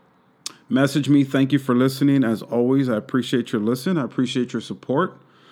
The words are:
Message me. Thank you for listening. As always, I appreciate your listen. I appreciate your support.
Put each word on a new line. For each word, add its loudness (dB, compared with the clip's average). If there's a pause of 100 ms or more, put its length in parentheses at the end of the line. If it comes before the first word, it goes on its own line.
(680)
Message 0
me. 4
Thank 0
you 2
for 0
listening. 2
As 0
always, 0
I 0
appreciate -2
your -2
listen. -2
I -2
appreciate -4
your -4
support. -4 (340)